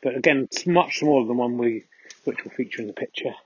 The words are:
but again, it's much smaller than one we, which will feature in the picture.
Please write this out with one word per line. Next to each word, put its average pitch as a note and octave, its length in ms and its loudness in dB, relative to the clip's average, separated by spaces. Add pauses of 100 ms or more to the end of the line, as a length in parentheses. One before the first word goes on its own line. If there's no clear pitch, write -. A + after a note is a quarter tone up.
but B2+ 140 -2
again, C3+ 340 2
it's - 180 -8
much F3 320 4
smaller C#3+ 280 4
than A#2+ 100 0
one B2 200 0
we, A#2 280 -2 (380)
which - 200 -6
will - 80 -14
feature - 300 -8
in A2 60 -8
the G2+ 60 -10
picture. - 400 -8 (120)